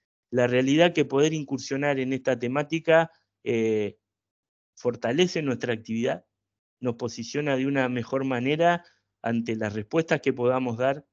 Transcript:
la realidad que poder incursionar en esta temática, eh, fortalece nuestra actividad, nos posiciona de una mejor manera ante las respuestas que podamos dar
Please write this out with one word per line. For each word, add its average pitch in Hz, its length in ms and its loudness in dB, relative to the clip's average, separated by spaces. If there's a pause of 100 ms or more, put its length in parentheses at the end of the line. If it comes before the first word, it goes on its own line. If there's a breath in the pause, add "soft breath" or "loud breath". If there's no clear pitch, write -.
(320)
la 123 160 4
realidad 139 460 4
que 151 120 2
poder 143 280 2
incursionar 139 640 -4
en 131 140 -2
esta 131 260 -2
temática, 160 720 2 (320 soft breath)
eh, 110 540 0 (760)
fortalece 127 680 0
nuestra 120 320 -2
actividad, 113 520 -4 (540)
nos 123 160 -4
posiciona 127 600 -4
de 131 80 0
una 135 240 0
mejor 123 340 -4
manera 151 640 0 (360 soft breath)
ante 117 340 -2
las 110 180 -4
respuestas 151 480 -2
que 131 120 0
podamos 123 440 0
dar 139 360 -2